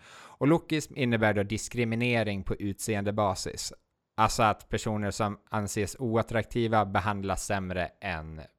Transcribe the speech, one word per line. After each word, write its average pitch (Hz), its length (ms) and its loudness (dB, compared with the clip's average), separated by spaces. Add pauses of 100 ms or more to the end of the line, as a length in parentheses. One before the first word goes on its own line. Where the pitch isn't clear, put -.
(120)
Och - 340 -4
lookism 156 500 2
innebär 110 380 4
då 101 80 2
diskriminering 113 1000 0
på 107 140 -4
utseendebasis. 101 1160 -2 (440)
Alltså 110 260 4
att 107 260 2
personer 107 420 -2
som 104 280 -2 (120)
anses 104 480 -2
oattraktiva 113 880 2
behandlas 98 600 -2
sämre 92 440 -2 (100)
än 78 400 -6 (180)